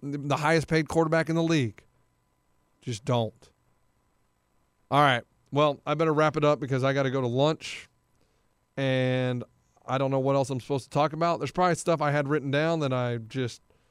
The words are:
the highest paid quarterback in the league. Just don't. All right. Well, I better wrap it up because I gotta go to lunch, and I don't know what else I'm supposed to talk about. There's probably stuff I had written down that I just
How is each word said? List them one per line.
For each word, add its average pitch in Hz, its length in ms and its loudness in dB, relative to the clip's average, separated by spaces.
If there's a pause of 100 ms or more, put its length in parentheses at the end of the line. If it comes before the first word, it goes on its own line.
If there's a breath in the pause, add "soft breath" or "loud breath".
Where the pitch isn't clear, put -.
the 143 340 -4
highest 156 320 2
paid 160 200 0
quarterback 160 400 2
in 165 60 -2
the 165 80 2
league. 151 400 0 (1000)
Just 117 240 -8
don't. 117 460 -4 (1400)
All 139 120 4
right. 131 240 4 (260)
Well, 143 340 0
I 147 100 -2
better 160 180 2
wrap 151 240 2
it 151 80 2
up 147 160 2
because 127 240 -2
I 139 80 2
gotta 135 180 -2
go 135 100 -2
to 127 60 -2
lunch, 139 640 -2 (880)
and 127 640 0 (420)
I 131 140 -2
don't 135 140 0
know 135 80 0
what 139 160 2
else 135 140 0
I'm 131 100 -4
supposed 139 240 -4
to - 60 -20
talk 147 220 0
about. 165 260 -2
There's 143 120 -6
probably 180 240 2
stuff 160 260 0
I 147 120 0
had 143 160 0
written 143 240 0
down 160 280 0
that 135 120 -2
I 120 260 -2
just 117 440 -8 (280)